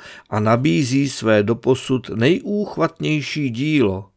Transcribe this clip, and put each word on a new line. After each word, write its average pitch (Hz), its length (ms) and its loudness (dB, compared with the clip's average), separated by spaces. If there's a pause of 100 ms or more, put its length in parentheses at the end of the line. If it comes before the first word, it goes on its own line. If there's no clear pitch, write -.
(300)
a 107 100 -2
nabízí 131 680 2
své 107 340 2
doposud 123 640 0
nejúchvatnější 151 1400 -2
dílo. 117 680 0